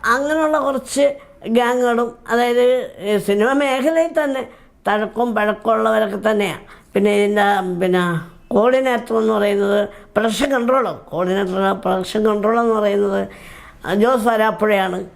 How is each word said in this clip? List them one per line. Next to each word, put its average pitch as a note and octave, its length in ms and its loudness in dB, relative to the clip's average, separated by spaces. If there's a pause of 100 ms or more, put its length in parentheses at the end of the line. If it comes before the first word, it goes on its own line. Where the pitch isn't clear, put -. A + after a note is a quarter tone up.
(140)
അങ്ങനെയുള്ള D4+ 520 0
കുറച്ച് C4+ 400 -2 (500)
ഗ്യാങ്ങുകളും, A#3+ 540 2 (220)
അതായത്, A#3+ 320 2 (440)
ഈ G#3+ 60 0 (140)
സിനിമ G#3 220 2 (120)
മേഖലയിൽ D4+ 580 0
തന്നെ C4+ 220 -2 (460)
തഴക്കവും G#3+ 500 -2
പഴക്കമുള്ളവരൊക്കെ G#3+ 920 0
തന്നെയാണ്. G#3 360 -2 (300)
പിന്നെ G3+ 260 2
ഇതിൻ്റെ, G#3 280 2 (340)
പിന്നെ F3+ 220 2 (520)
കോർഡിനേറ്റർ A#3+ 680 2
എന്ന് A3 160 2
പറയുന്നത്, G3+ 440 0 (340)
പ്രൊഡക്ഷൻ A3+ 400 0
കൺട്രോളർ, A#3+ 400 0 (160)
കോർഡിനേറ്റർ, F#3 460 -2 (280)
പ്രൊഡക്ഷൻ F#3+ 440 -2
കൺട്രോളർ G#3+ 360 2
എന്ന് A3+ 140 2
പറയുന്നത് G3+ 420 0 (840)
ജോസ് A#3+ 280 2
വരാപ്പുഴയാണ്. G#3+ 680 0 (160)